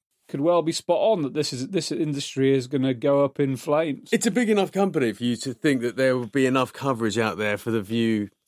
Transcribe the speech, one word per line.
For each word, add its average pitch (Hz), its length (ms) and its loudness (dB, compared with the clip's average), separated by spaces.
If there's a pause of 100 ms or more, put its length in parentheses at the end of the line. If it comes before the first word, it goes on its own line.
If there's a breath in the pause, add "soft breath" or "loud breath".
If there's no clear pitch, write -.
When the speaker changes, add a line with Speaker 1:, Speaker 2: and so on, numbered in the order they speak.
(280)
Speaker 1:
Could 139 140 -6
well 170 200 4
be 160 120 -2
spot - 260 0
on 208 220 2
that 131 120 -4
this 143 200 -2
is, 131 160 -6
this 180 200 -4
industry 143 640 0
is 127 140 0
gonna 135 260 0
go 143 300 2
up 135 160 -2
in 135 160 0
flames. 147 560 -2
Speaker 2:
It's 226 160 2
a 214 40 2
big 220 180 0
enough 196 240 2
company 156 400 0
for 117 100 -6
you 120 140 0
to 131 160 -8
think 135 280 0
that 120 140 -4
there 131 220 2
would 120 160 -6
be 135 120 4
enough 131 280 2
coverage 113 440 -2
out 110 200 0
there 104 200 -2
for 113 140 -6
the 110 100 0
view 110 480 -2 (180)